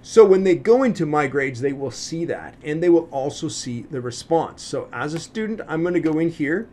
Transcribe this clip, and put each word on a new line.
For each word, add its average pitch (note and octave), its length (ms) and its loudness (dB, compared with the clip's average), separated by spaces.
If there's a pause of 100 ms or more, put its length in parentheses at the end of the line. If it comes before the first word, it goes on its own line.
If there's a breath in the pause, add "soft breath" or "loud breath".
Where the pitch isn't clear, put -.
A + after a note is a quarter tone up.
So A3 220 8
when F#3+ 180 6
they F#3 120 4
go A3+ 280 4
into E3+ 220 0
My D3 220 0
Grades, C3 340 -4
they C#3 120 -2
will C3+ 180 -8
see E3 340 -8
that, D#3 380 -8
and D3+ 180 -4
they F3 80 4
will E3 220 6
also C#3+ 360 -6
see B2 420 -8
the C3 120 -8
response. B2 640 -4
So - 280 -8
as C#3+ 220 -6
a E3 60 -6
student, A3 480 -8
I'm D#3+ 160 -2
gonna F3+ 160 0
go D#3 200 0
in E3 100 0
here E3 440 -4